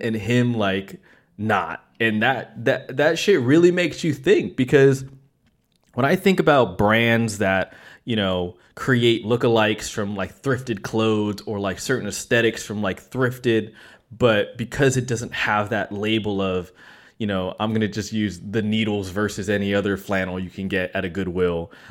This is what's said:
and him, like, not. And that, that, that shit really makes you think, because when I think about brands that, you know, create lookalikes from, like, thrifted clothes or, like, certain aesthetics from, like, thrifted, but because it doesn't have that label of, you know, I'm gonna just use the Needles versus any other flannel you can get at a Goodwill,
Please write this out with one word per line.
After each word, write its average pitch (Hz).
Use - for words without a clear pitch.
and 113
him, 120
like, 98
not. 98
And 110
that, 120
that, 131
that 160
shit 185
really 160
makes 175
you 160
think, 180
because 135
when 123
I 160
think 185
about 127
brands 113
that, 95
you 117
know, 90
create 120
lookalikes 110
from, 104
like, 95
thrifted 123
clothes 107
or, 104
like, 95
certain 107
aesthetics 113
from, 104
like, 95
thrifted, 120
but 107
because 131
it 120
doesn't 117
have 107
that 104
label 104
of, 92
you 110
know, 92
I'm 110
gonna 110
just 104
use 104
the 107
Needles 107
versus 101
any 101
other 101
flannel 92
you 92
can 98
get 92
at 95
a 92
Goodwill, 87